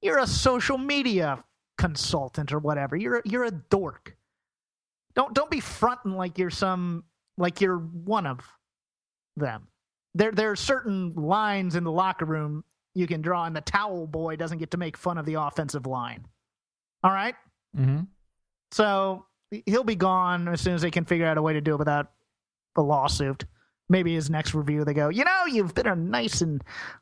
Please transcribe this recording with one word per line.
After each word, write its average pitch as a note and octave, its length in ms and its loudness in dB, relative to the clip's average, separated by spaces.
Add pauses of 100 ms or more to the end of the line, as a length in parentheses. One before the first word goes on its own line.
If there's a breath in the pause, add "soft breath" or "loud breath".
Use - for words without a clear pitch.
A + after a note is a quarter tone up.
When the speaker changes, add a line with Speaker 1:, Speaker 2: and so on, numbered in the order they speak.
Speaker 1:
You're D4 160 4
a B3+ 80 4
social C4 520 2
media A#3+ 640 0 (360)
consultant D3 720 -2
or D3+ 60 0
whatever. C#3+ 380 0
You're A#3 220 0
a, A#3 60 -4
you're A#3+ 200 0
a A#3 80 -2
dork. F3 640 -2 (1000)
Don't, C4 200 2
don't D4 160 2
be D4+ 100 -2
fronting G3 520 -2
like F#3 260 -4
you're F3+ 120 0
some, F3+ 540 -2 (340)
like F3 220 0
you're F#3 180 4
one E3+ 480 -2
of B2+ 140 -4 (960)
them. B2 320 -4 (460)
There, G#3+ 180 2
there G#3+ 180 2
are G3+ 60 -2
certain G3 580 -2
lines F#3 640 0
in F3 80 0
the E3 80 -2
locker F3+ 340 0
room D3+ 380 -4 (300)
you F3+ 120 0
can D#3+ 160 -2
draw, E3+ 240 0
and D#3+ 100 -4
the D3+ 60 -6
towel G3 440 0
boy D#3+ 300 -4
doesn't E3 220 -4
get D#3+ 140 -6
to F3 40 -4
make E3+ 220 -4
fun F3 180 -2
of D#3 80 -4
the D#3 100 -2
offensive D3 520 -4
line. A#2+ 400 -6 (760)
All F#3 80 8
right? G3+ 240 -2 (400)
Speaker 2:
Mm-hmm. C3+ 260 0 (720)
Speaker 1:
So G3 520 2 (400)
he'll A3+ 200 2
be A3 100 2
gone F3+ 540 2
as F3 120 -2
soon F3+ 140 0
as E3 80 0
they F3 80 0
can E3+ 160 0
figure E3+ 200 2
out D#3+ 120 2
a D3+ 40 2
way D#3 120 2
to D3+ 80 0
do D3+ 100 2
it D3 60 0
without D3 320 0 (640)
a E3 60 4
lawsuit. C#3+ 640 0 (420)
Maybe F3 260 4
his D#3 140 -2
next D#3 240 -2
review, D3+ 320 0
they D3 80 0
go, D3 160 2
"You G#3+ 160 0
know, F#4 220 2
you've G#3+ 280 0
been B3+ 120 0
a G3 100 2
nice G#3 460 0
and D3+ 200 0 (400 loud breath)